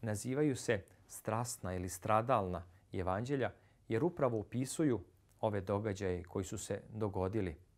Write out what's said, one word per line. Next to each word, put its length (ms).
nazivaju 560
se 260
strasna 680
ili 140
stradalna 720
evanđelja, 580
jer 160
upravo 360
opisuju 600
ove 200
događaje 640
koji 200
su 140
se 220
dogodili. 640